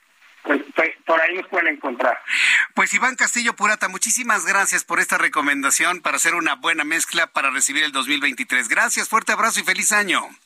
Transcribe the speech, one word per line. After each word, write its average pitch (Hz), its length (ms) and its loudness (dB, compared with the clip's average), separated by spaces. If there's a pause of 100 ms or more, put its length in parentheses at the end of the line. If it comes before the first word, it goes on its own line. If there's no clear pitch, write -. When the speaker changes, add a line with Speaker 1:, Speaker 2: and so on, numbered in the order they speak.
(420)
Speaker 1:
Pues, 143 200 0 (120)
pues, 160 180 0 (120)
por 165 160 2
ahí 165 140 0
nos 185 140 -6
pueden 170 260 0
encontrar. 127 440 -2 (540)
Speaker 2:
Pues 190 220 0
Iván 240 200 0
Castillo 233 400 0
Purata, 208 340 0
muchísimas 208 580 -2
gracias 185 380 2
por 170 160 0
esta 180 180 0
recomendación 151 840 0
para 143 160 -2
hacer 165 180 2
una 160 200 0
buena 156 300 -2
mezcla 160 420 -2
para 139 240 -2
recibir 139 340 0
el 147 80 -2
dos 131 160 -2
mil 143 140 0
veintitrés. 127 460 -2
Gracias, 202 420 0
fuerte 220 220 0
abrazo 208 280 0
y 180 40 -6
feliz 185 280 0
año. 185 340 2 (200)